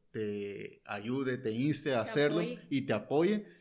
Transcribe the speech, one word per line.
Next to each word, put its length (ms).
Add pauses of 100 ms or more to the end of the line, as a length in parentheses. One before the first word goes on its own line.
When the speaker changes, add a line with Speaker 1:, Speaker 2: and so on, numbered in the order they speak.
(100)
Speaker 1:
te 760
ayude, 520
te 140
inste 420
a 100
Speaker 2:
Te 60
Speaker 1:
hacerlo 300
Speaker 2:
apoye. 280
Speaker 1:
y 140
te 100
apoye, 540 (140)